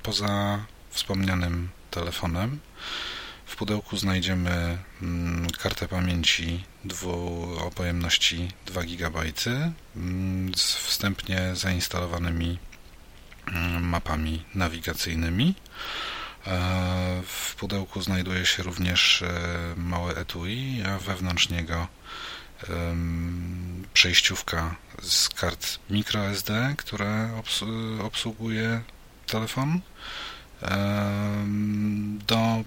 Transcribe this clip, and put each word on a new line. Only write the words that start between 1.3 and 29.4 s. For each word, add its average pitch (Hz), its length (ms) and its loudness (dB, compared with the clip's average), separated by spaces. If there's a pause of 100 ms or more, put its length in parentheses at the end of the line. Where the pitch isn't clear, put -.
telefonem 95 720 -2 (840)
w - 100 -12
pudełku 104 400 -2
znajdziemy, 90 840 2 (240)
mm, 85 480 0
kartę - 380 -2
pamięci 87 760 2 (200)
dwu-, 87 720 -4
o 87 120 -2
pojemności 87 840 2 (140)
dwa 90 180 -2
gigabajty, 87 880 0 (240)
mm, 92 580 0
z - 200 4
wstępnie 92 840 0
zainstalowanymi, 87 1000 0 (880)
mm, 85 420 0
mapami 80 560 0 (100)
nawigacyjnymi. 85 1000 2 (920)
E, 90 800 2
w - 280 -6
pudełku 98 480 -4
znajduje 92 440 2
się - 160 4
również, 90 600 4
e, 87 540 0
małe 87 380 0
etui, 104 720 -2
a 98 100 0
wewnątrz 92 500 2
niego, 85 400 0 (800)
em, 85 1300 -2
przejściówka 85 800 4 (280)
z - 260 4
kart - 500 -2 (120)
micro 104 360 2
S 98 160 -2
D, 120 360 2
które 107 600 0
obs-, 110 640 -2
obsługuje 113 800 0 (440)
telefon, 135 540 0 (800)